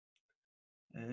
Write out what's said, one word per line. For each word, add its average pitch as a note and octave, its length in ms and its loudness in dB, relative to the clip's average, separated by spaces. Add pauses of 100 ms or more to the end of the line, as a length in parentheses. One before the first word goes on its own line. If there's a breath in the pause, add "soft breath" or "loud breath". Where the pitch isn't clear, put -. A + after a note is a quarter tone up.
(920)
E, - 60 -2 (140)